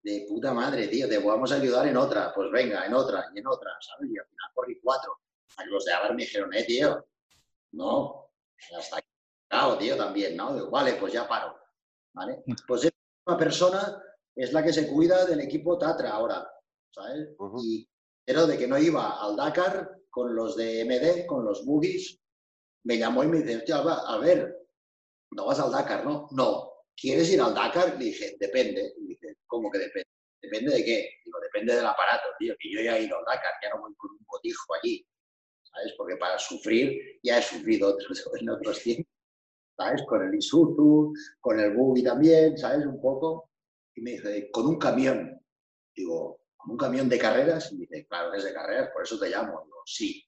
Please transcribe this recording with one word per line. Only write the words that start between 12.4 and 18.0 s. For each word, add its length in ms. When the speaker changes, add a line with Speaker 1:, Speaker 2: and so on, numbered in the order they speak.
Speaker 2:
Mm. 80
Speaker 1:
Pues 180
esa 100
misma 140
persona 600
es 160
la 100
que 120
se 140
cuida 380
del 140
equipo 380
Tatra 340
ahora, 340
¿sabes? 380
Speaker 3:
Ujú. 240
Speaker 1:
Y 260